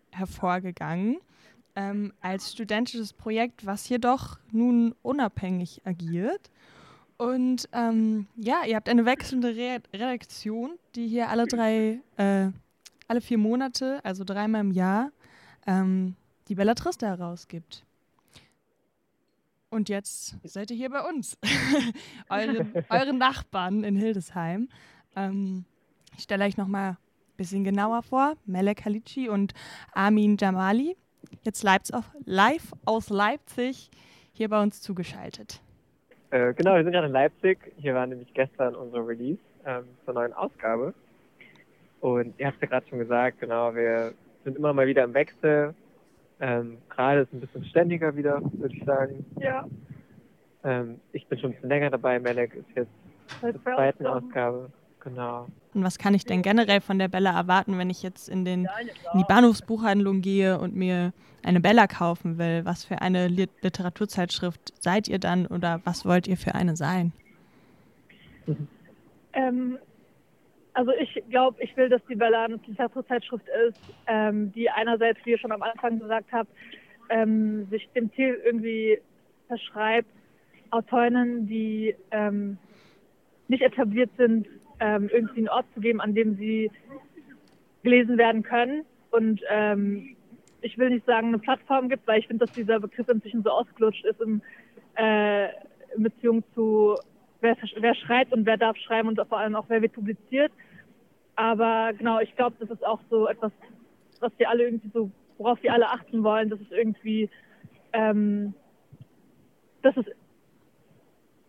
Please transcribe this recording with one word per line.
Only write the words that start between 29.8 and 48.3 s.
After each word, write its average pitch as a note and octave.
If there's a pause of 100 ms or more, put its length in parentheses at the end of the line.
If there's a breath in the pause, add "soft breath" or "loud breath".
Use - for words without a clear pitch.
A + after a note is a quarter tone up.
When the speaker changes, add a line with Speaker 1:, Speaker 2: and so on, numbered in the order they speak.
Speaker 1:
Armin G#3
Jamali, G3+ (480)
jetzt -
Leipz-, G3
auf, - (160)
live G#3+ (120)
aus A3
Leipzig, A#3+ (420 soft breath)
hier A3
bei G#3
uns G#3
zugeschaltet. - (680)
Speaker 2:
Äh, B2
genau, F#3+
wir E3
sind F3
gerade F3
in C3+
Leipzig. D3+
Hier C#3+
war B2+
nämlich B2
gestern B2+
unsere A#2+
Release, A#2+ (240)
ähm, B2 (200)
zur B2+
neuen A#2+
Ausgabe. A#2 (1080 loud breath)
Und A#2+
ihr C#3
habt's C#3
ja C#3
gerade B2+
schon B2+
gesagt, A#2+
genau, A#2
wir A2+ (320)
sind C3+
immer D3
mal C3+
wieder C3
im A#2+
Wechsel. D3 (680)
Ähm, A#2+ (120)
gerade C#3
ist C3
ein B2+
bisschen C3+
ständiger E3
wieder, C#3+ (140)